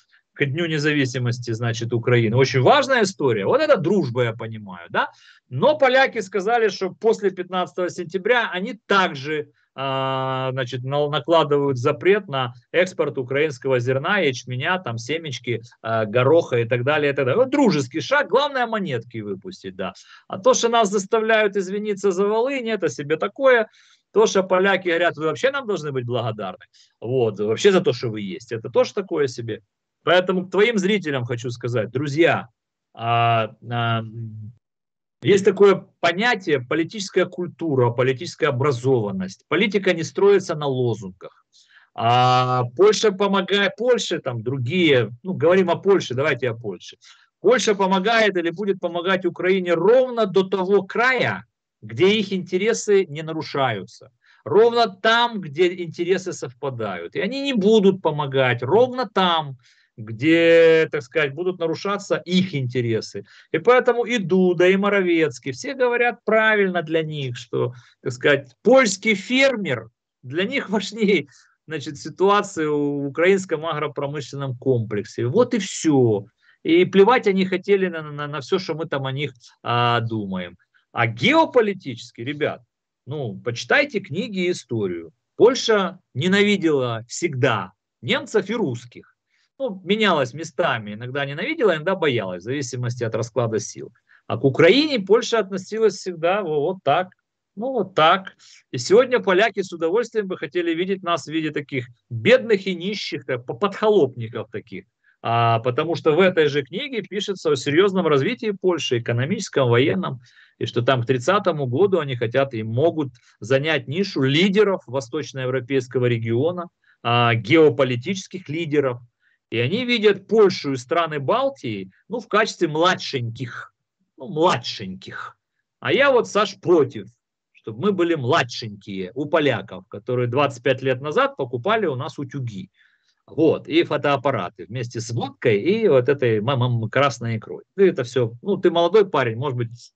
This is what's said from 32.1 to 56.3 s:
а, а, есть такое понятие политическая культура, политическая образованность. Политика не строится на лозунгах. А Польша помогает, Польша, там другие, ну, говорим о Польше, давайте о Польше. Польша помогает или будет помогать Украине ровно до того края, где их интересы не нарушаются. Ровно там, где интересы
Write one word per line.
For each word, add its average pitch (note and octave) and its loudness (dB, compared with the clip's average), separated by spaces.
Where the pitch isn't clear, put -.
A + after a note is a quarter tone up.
а, A#2 0
а, A#2 -2
есть F#3+ 4
такое G3 6
понятие F3+ 0
политическая E3 -2
культура, D#3+ -2
политическая C3 -2
образованность. A#2+ 0
Политика F#3+ 0
не E3 -4
строится F#3 2
на D3 -4
лозунгах. G#2 -4
А B2+ 4
Польша G#3+ 4
помогает, G3 0
Польша, A3+ 0
там A#2+ -6
другие, C3 0
ну, F#3 -8
говорим E3+ 2
о E3 2
Польше, E3+ 0
давайте B2+ -2
о A2 -6
Польше. A2 -12
Польша A3 4
помогает G3 2
или F3 -2
будет F#3+ -4
помогать F3+ -2
Украине F3+ 0
ровно A#3 4
до F#3+ 2
того F#3+ 0
края, G3 0
где A#2 0
их G3+ 2
интересы G3 0
не D3+ -12
нарушаются. C#3 -6
Ровно A#3 4
там, A3+ 0
где F3 -2
интересы F3 -4